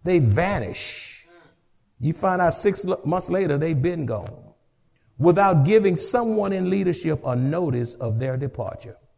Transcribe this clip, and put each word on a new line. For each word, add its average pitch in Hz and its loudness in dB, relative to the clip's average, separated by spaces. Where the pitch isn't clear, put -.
They 180 2
vanish. 131 -2
You 151 -2
find 185 -2
out 170 4
six 196 -2
l-, 180 -4
months 175 -2
later, 175 0
they've 156 0
been 165 -2
gone 107 -8
without 175 6
giving 202 4
someone 214 -2
in 185 -2
leadership 180 -2
a 127 -2
notice 131 -2
of 110 -4
their 131 -2
departure. 120 -8